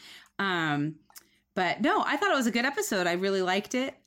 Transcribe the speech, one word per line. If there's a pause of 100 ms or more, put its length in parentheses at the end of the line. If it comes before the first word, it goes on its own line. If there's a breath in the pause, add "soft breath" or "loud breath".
(380 loud breath)
Um, (600 loud breath)
but
no,
I
thought
it
was
a
good
episode.
I
really
liked
it. (120)